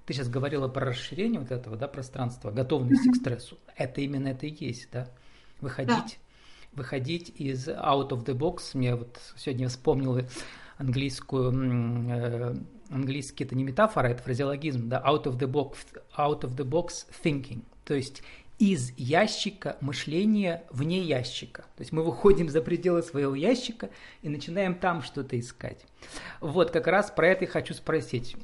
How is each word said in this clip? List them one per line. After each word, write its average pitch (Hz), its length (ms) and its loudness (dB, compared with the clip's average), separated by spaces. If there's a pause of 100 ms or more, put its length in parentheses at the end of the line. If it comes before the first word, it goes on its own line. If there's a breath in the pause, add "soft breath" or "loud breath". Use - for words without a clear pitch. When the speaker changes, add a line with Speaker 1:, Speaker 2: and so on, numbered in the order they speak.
Speaker 1:
Ты 160 100 -4
сейчас 131 140 -2
говорила 135 400 0
про 127 180 -2
расширение 180 540 -2
вот - 100 -8
этого, 120 260 -6
да, 135 120 -4
пространства, 127 640 -6
готовности 131 560 4
к 247 60 8
Speaker 2:
Мгм. 247 60 2
Speaker 1:
стрессу. - 380 -6 (160)
Это - 280 -4
именно 139 260 -2
это 135 180 -6
и 151 80 -8 (100)
есть, 123 280 -8
да. 127 160 -6 (520 soft breath)
Выходить, 139 580 -2 (540 soft breath)
Speaker 2:
Да. 117 40 -16
Speaker 1:
выходить 143 640 -6
из 135 260 -4
out 139 440 0
of 120 140 -2
the 139 80 -2
box. 156 420 -2
Мне 123 200 2
вот 120 240 -6 (180)
сегодня 127 320 -2
вспомнил 131 520 2 (580 loud breath)
английскую, 131 720 0
м, 120 600 0
э, 120 480 -2 (320)
английский, 135 540 -4
это 127 140 -4
не 131 80 2
метафора, 139 420 4
это 120 160 0
фразеологизм, 139 640 -2
да, 127 160 0
out 147 200 4
of 123 140 -2
the 135 120 0
box, 135 280 0 (380)
out 151 260 2
of 127 120 -4
the 139 100 -4
box 165 420 -2 (180)
thinking. 143 380 -2 (220)
То 156 100 -2
есть 127 280 -4 (360 loud breath)
из 185 380 4
ящика 165 840 0
мышления 175 880 0
вне 160 320 0
ящика. 135 600 -4 (140)
То - 60 -10
есть 127 100 -12
мы 160 100 2
выходим 175 460 8
за 156 140 4
пределы 170 400 2
своего 139 320 0
ящика 214 560 0 (320 loud breath)
и 156 80 -4
начинаем 175 440 -2
там 175 280 0
что-то 131 360 -4
искать. - 460 -8 (560 loud breath)
Вот 165 300 2
как 160 160 2
раз 196 240 4
про 160 180 6
это 185 160 6
и 170 40 0
хочу 156 260 -2
спросить. - 680 -2